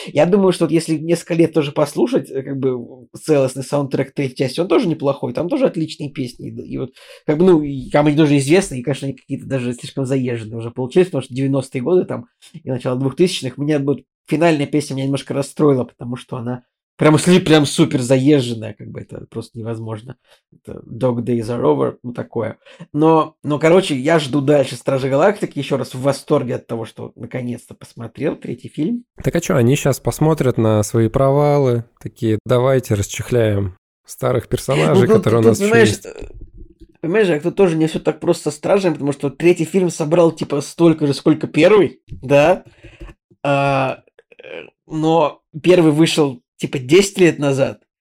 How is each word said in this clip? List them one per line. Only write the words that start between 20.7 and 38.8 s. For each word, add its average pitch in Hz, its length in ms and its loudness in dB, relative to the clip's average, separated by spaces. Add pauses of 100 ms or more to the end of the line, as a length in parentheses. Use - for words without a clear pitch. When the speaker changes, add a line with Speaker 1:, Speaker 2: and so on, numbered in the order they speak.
Speaker 1:
"Dog 123 320 -2
Days 120 260 -2
Are 120 140 -4
Over", 135 400 0
ну 120 120 -12
такое. 110 420 -8 (380)
Но, 156 480 2
но, 143 160 -4
короче, 160 380 2
я 156 220 0
жду 143 220 -2
дальше 135 360 0
"Стражи 135 340 -4
Галактики", 185 480 0
ещё 139 180 -4
раз - 160 -8
в 127 80 -10
восторге 135 540 -2
от 120 120 -10
того, 117 200 -8
что 117 300 -16
наконец-то 120 580 -12
посмотрел 117 600 -10
третий - 340 -14
фильм. 240 340 -4 (180)
Speaker 2:
Так - 140 -2
а 170 60 -2
чё, - 140 -2
они 123 200 4
щас - 240 0
посмотрят 147 560 0
на 110 280 2
свои 113 260 2
провалы, 135 760 2 (160)
такие: 110 460 -2
"Давайте 127 480 2
расчехляем 101 840 -2 (300)
старых 127 420 -4
персонажей, 151 580 2
Speaker 1:
Ну, - 0 -
тут, 220 120 4
Speaker 2:
которые 113 220 2
у - 20 2
Speaker 1:
тут, 113 80 6
Speaker 2:
нас 208 100 4
ещё 202 100 2
Speaker 1:
понимаешь, 226 180 6
Speaker 2:
есть". - 180 -4
Speaker 1:
э, - 220 -16 (720)
понимаешь, 190 280 0
Жак, 151 140 -2
тут 170 140 -4
тоже 175 200 2
не 160 100 2
всё 165 140 -6
так 156 200 -4
просто 165 300 -2
со - 60 -6
"Стражами", 180 380 0